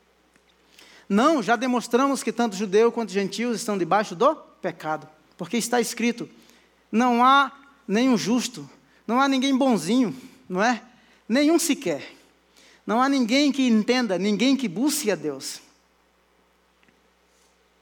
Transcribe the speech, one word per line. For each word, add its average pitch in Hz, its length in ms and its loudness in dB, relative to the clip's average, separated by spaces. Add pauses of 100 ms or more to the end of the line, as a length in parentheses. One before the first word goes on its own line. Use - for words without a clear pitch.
(1080)
Não, 254 320 4
já 214 140 0
demonstramos 247 680 0
que 220 100 -4
tanto 233 240 -2
judeu 214 360 2
quanto 233 200 -6
gentios 208 440 -4
estão 208 220 -4
debaixo 190 380 -2
do 269 200 2 (260)
pecado, 156 460 -8 (300)
porque 180 200 -6
está 233 240 0
escrito: 226 480 -4 (600)
não 240 320 2
há 269 280 4 (360)
nenhum 233 300 2
justo, 160 520 -4 (380)
não 233 120 0
há 277 80 2
ninguém 269 300 0
bonzinho, 240 580 2 (320)
não 185 140 -4
é? 226 220 0 (440)
Nenhum 294 300 2
sequer. 165 600 -4 (720)
Não 220 140 0
há 269 80 2
ninguém 269 420 2
que 262 160 0
entenda, 220 500 2
ninguém 208 380 2
que 240 140 -4
busque 208 420 -2
a 180 40 0
Deus. 147 440 -8 (2250)